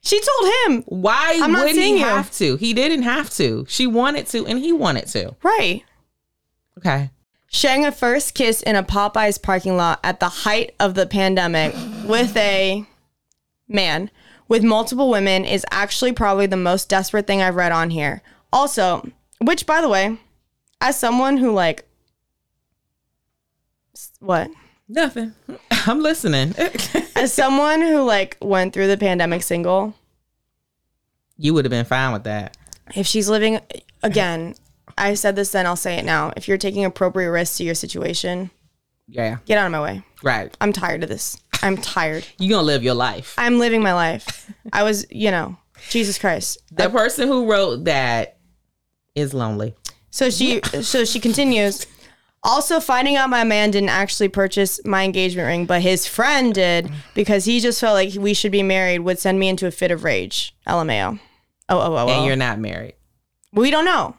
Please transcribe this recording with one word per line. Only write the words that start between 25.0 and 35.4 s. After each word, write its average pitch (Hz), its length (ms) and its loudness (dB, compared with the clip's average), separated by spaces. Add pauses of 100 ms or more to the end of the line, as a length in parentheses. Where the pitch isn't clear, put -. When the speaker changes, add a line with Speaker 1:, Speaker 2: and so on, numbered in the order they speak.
Speaker 2:
<laughs> - 120 -12 (160)
I'm 254 160 2
listening. 175 560 0
<laughs> - 580 -4
Speaker 1:
As 262 160 0
someone 294 500 2
who, 311 220 4
like, 202 360 0
went 190 320 0
through 190 140 0
the 196 100 4
pandemic 175 460 0
single. 180 500 0 (1400)
Speaker 2:
You 151 180 0
would 147 100 4
have 127 60 0
been 120 140 0
fine 131 280 0
with 104 120 -6
that. 104 320 -8 (380)
Speaker 1:
If 185 140 -2
she's 208 200 0
living, 220 300 2 (460)
again, 180 500 -2 (420)
I 202 180 0
said 202 200 0
this 196 160 -2